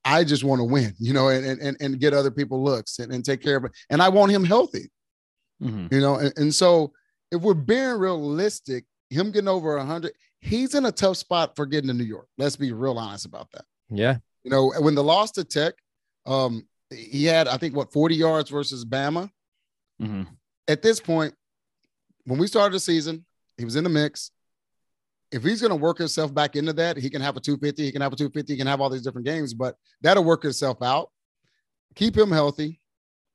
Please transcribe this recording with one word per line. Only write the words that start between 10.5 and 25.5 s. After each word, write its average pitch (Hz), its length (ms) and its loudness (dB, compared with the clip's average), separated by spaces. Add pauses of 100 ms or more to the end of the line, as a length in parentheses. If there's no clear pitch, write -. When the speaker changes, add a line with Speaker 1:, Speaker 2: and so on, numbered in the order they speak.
Speaker 1:
in 277 100 2
a 226 60 2
tough 190 260 0
spot 170 380 -2
for 147 100 -2
getting 139 220 -2
to 127 80 0
New 120 80 -2
York. 107 240 -10 (100)
Let's 139 180 -2
be 135 160 -4
real 117 280 -4
honest 101 260 -10
about - 280 -18
that. - 120 -20 (240)
Speaker 3:
Yeah. 113 280 0 (260)
Speaker 1:
You 127 80 -8
know, 135 280 4
when 151 140 4
the 143 100 2
loss 185 280 2
to 185 120 -6
Tech, 151 300 -2 (540)
um, 127 400 -2 (240)
he 127 340 -4
had, 165 220 4
I 127 100 -2
think, 147 180 -6
what, 139 160 -4
forty 160 240 4
yards 156 360 0
versus 135 340 -8
Bama? 147 460 -4 (680)
Speaker 2:
Mm-hmm. 104 240 -6 (440)
Speaker 1:
At 151 160 0
this 220 160 4
point, 160 340 -2 (920)
when 127 120 -2
we 170 80 2
started 202 300 2
the 190 40 -2
season, 165 460 -2 (320)
he 120 80 -8
was 113 100 -6
in 156 80 0
the 185 60 0
mix. 151 400 -2 (1000)
If 117 120 -6
he's 208 180 0